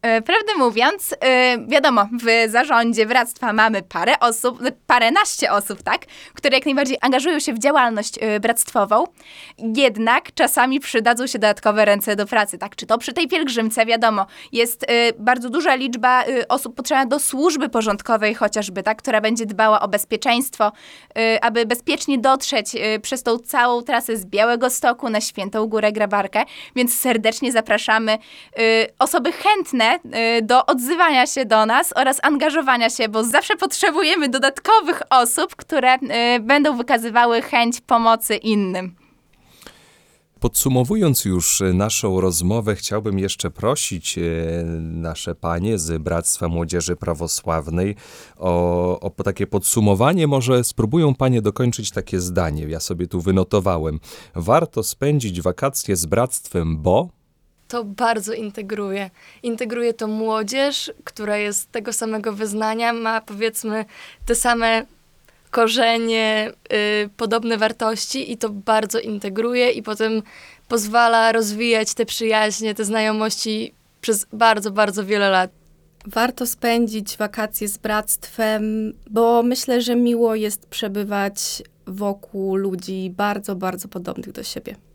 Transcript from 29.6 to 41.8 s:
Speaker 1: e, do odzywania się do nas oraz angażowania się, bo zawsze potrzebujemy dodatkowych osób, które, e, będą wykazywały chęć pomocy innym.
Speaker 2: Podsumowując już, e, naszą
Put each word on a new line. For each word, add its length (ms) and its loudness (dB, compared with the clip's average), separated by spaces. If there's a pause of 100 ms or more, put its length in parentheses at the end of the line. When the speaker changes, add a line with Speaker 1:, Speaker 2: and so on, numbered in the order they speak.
Speaker 1:
e, 500 0
do 240 4
odzywania 600 2
się 180 -2
do 220 4
nas 300 2
oraz 260 2
angażowania 680 2
się, 180 -2
bo 160 0
zawsze 320 2
potrzebujemy 720 0
dodatkowych 840 2
osób, 460 2
które, 380 2
e, 460 0
będą 360 2
wykazywały 640 2
chęć 380 0
pomocy 560 2
innym. 580 -2 (1500)
Speaker 2:
Podsumowując 840 2
już, 360 0
e, 120 2
naszą 480 0